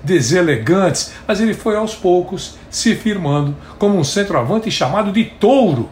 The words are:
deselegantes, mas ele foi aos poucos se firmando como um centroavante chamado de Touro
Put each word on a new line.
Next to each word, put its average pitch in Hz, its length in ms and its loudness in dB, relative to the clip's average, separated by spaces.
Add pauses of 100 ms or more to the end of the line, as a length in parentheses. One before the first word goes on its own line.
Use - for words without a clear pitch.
deselegantes, 156 1080 2 (140)
mas 208 140 0
ele 220 120 2
foi 214 220 -2
aos 214 180 -4
poucos 180 640 0 (120)
se 226 260 0
firmando 147 640 -2 (200)
como 202 200 2
um 156 80 2
centroavante 196 680 -2
chamado 202 400 -2
de 220 140 2
Touro 202 680 2